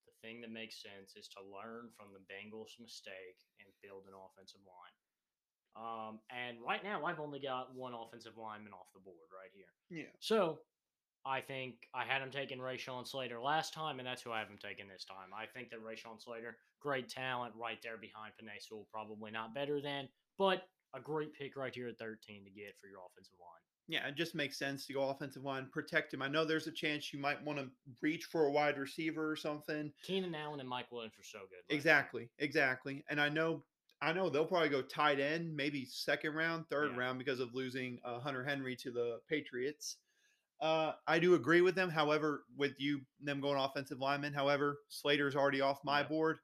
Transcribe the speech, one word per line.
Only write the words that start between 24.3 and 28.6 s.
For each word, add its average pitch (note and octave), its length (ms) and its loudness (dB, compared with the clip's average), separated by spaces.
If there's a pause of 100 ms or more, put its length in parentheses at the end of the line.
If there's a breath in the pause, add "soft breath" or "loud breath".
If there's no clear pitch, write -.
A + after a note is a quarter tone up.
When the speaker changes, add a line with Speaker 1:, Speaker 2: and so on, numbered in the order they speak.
Speaker 2:
makes C#3+ 220 -2
sense C#3 300 -4
to C3 60 -10
go C3+ 160 2
offensive C3+ 340 -6
line, C3+ 280 -4
protect D#3 420 -2
him. C#3 80 -4
I C3 60 0
know D#3 180 4
there's D#3 220 2
a D#3 40 -6
chance D3+ 400 -2
you C#3+ 80 -8
might C#3+ 240 0
wanna C#3+ 260 -4 (320)
reach D#3 240 0
for D#3+ 200 4
a C#3+ 60 6
wide D3 260 6